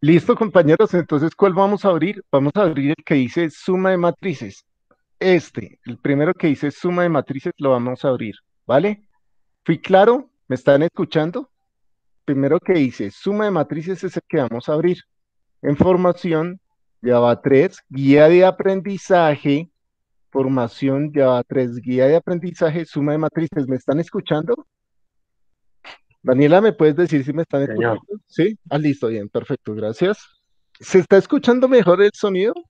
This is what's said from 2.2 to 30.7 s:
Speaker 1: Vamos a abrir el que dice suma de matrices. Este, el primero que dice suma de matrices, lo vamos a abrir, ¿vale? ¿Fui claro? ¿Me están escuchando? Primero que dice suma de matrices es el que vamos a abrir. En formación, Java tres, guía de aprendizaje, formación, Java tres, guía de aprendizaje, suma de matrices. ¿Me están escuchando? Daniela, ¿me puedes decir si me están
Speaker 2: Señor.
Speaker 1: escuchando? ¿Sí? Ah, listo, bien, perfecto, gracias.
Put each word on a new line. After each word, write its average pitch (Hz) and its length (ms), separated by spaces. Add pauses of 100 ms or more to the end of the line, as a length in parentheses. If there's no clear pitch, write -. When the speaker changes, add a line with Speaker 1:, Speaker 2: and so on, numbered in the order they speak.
Speaker 1:
Vamos 139 240
a 208 60
abrir 151 360
el - 60
que 170 120
dice 143 340
suma 185 420
de 185 60
matrices. 170 680 (540)
Este, - 640
el 120 140
primero 143 360
que 180 140
dice 143 240
suma 175 320
de 175 60
matrices, 143 480
lo 139 140
vamos 127 340
a - 20
abrir, 117 280 (300)
¿vale? 185 400 (600)
¿Fui 160 140
claro? 220 500 (180)
¿Me 131 80
están 139 280
escuchando? 170 680 (720)
Primero 139 340
que 185 180
dice 120 360
suma 208 340
de 208 60
matrices 165 540
es 180 100
el 170 140
que 165 80
vamos 117 320
a 151 60
abrir. 170 240 (600)
En 143 140
formación, 175 840 (400)
Java 120 400
tres, 139 480
guía 139 400
de 180 160
aprendizaje, 180 1200 (600)
formación, 135 840
Java 127 300
tres, 123 380
guía 127 260
de 147 80
aprendizaje, 170 720
suma 147 260
de 151 60
matrices. 156 500
¿Me 131 80
están 135 240
escuchando? 170 680 (1600)
Daniela, 143 360
¿me 214 140
puedes 156 240
decir 156 260
si 139 80
me 160 120
están 139 220
Speaker 2:
Señor. 117 300
Speaker 1:
escuchando? 202 320
¿Sí? 208 320 (100)
Ah, 139 80
listo, 143 300
bien, 107 220
perfecto, 110 440
gracias. 113 440 (600)